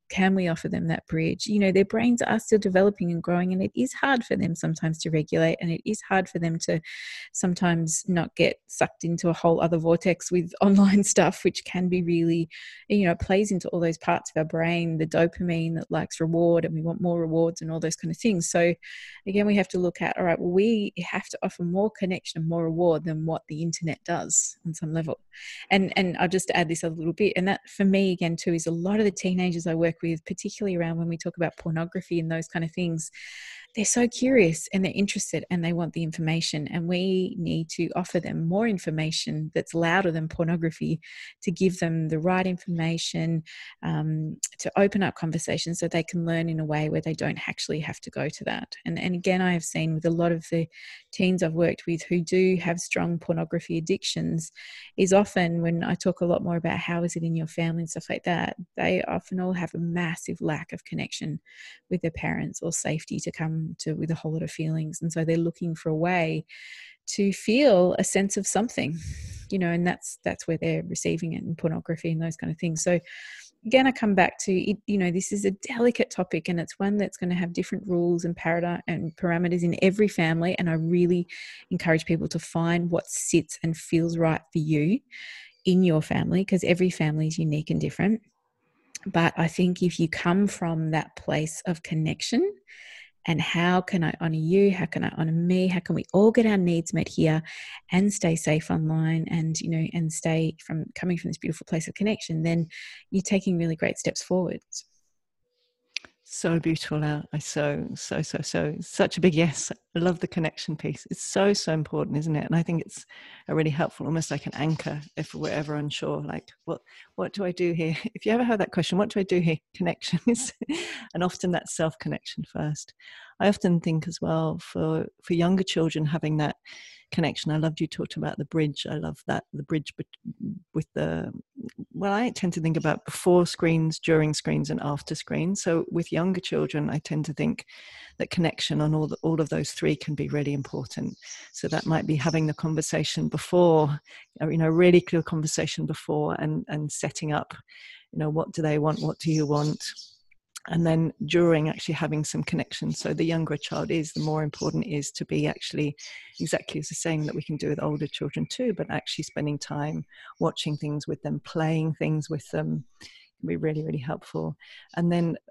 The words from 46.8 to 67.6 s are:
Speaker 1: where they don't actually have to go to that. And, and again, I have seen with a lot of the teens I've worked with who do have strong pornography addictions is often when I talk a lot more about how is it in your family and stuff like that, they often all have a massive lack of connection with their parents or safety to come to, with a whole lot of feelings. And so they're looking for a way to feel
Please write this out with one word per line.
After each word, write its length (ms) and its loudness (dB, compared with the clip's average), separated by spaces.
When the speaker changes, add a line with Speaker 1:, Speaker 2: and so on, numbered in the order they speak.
Speaker 1:
where 120 0
they 120 -2
don't 340 -4
actually 320 -4
have 200 -8
to 100 -16
go 180 -4
to 180 -10
that. 280 -6
And, 100 -2
and 160 -2
again, 300 0
I 100 2
have 100 0
seen 300 -2
with 120 0
a 40 2
lot 220 2
of 180 -2
the 180 0
teens 320 2
I've 100 0
worked 320 2
with 160 -2
who 200 0
do 380 4
have 200 -2
strong 400 -2
pornography 580 -2
addictions 720 -2
is 160 4
often 480 4
when 220 0
I 100 0
talk 280 -2
a 40 2
lot 180 2
more 120 0
about 240 0
how 240 -2
is 120 -2
it 60 -4
in 140 0
your 120 -2
family 360 -2
and 60 -8
stuff 200 -10
like 140 -4
that, 320 -2
they 320 0
often 320 -4
all 140 -2
have 220 -4
a 40 -4
massive 640 -4
lack 320 -4
of 120 -12
connection 540 -6
with 100 0
their 100 -2
parents 520 -4
or 80 -4
safety 480 -4
to 120 -6
come 360 -4
to, 140 -4
with 180 -2
a 40 -2
whole 180 -4
lot 100 -4
of 80 -6
feelings. 500 -4
And 100 -2
so 120 -2
they're 140 2
looking 380 -2
for 140 -6
a 60 0
way 500 0
to 240 2
feel 680 6